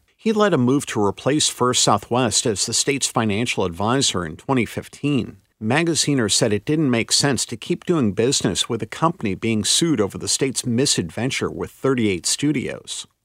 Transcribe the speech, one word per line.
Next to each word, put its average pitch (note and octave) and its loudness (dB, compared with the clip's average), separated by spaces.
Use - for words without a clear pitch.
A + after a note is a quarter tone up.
He - 0
led G#3 4
a D3+ 4
move B2+ 2
to G#2+ 0
replace C3 0
First B2 0
Southwest A#2+ 2
as G#2+ -2
the A2+ -4
state's C#3 0
financial A2 0
advisor G2 0
in D#2+ -8
twenty B2 0
fifteen. - -4
Magaziner C#3 0
said A#2 2
it G#2 -2
didn't D3+ 2
make A2+ 0
sense C#3 2
to - -10
keep - -6
doing C#3+ 2
business A2 0
with A2+ -4
a G#2 -6
company D#3+ -2
being A2 0
sued D3+ 2
over F#2+ -2
the D#2+ -6
state's - -2
misadventure A#2 -2
with E2+ -8
Thirty-eight A2 0
Studios. - -4